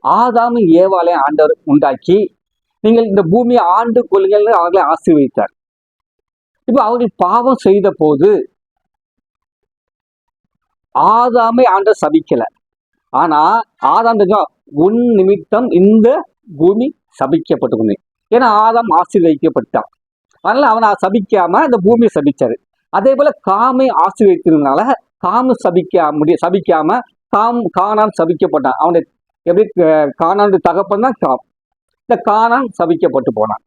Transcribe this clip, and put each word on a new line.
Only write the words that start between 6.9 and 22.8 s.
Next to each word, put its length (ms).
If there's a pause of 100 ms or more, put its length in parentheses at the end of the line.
பாவம் 500
செய்த 200 (100)
போது 340 (2750)
ஆதாமை 720
ஆண்டவர் 360
சபிக்கல. 400 (680)
ஆனா 280 (460)
ஆதாம் 340
தெரியும், 300 (260)
"உன் 240 (100)
நிமித்தம் 600
இந்த 380 (480)
பூமி 300 (280)
சபிக்கப்பட்டுக்கணும்." 880 (300)
ஏன்னா 160 (100)
ஆதாம் 360
ஆசீர்வதிக்கப்பட்டான், 920 (560)
அதனால 220
அவனை 220 (120)
சபிக்காம 640
இந்த 180
பூமியை 320
சபிச்சாரு. 420 (360)